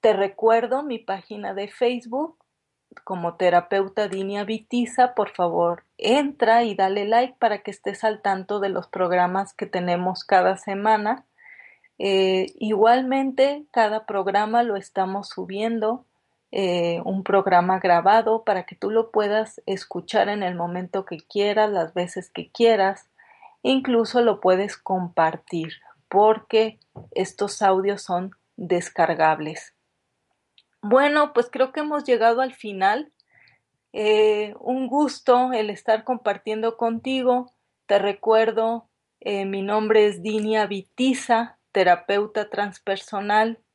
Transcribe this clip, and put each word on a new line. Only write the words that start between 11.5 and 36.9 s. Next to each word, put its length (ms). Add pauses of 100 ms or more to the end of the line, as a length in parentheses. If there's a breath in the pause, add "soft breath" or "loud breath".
Eh, 480 (120)
igualmente, 1120
cada 340
programa 580
lo 120
estamos 540
subiendo, 760 (460)
eh, 540
un 180
programa 560
grabado 640
para 200
que 120
tú 140
lo 220
puedas 560
escuchar 600
en 160
el 120
momento 500
que 120
quieras, 540
las 220
veces 360
que 200
quieras. 580 (560 soft breath)
Incluso 580
lo 200
puedes 340
compartir 1000 (340 soft breath)
porque 680 (320)
estos 500
audios 400
son 300 (260)
descargables. 1160 (1040)
Bueno, 500
pues 200
creo 200
que 100
hemos 240
llegado 360
al 120
final. 580 (840 soft breath)
Eh, 640
un 280
gusto 680
el 160
estar 340
compartiendo 720
contigo. 800 (320)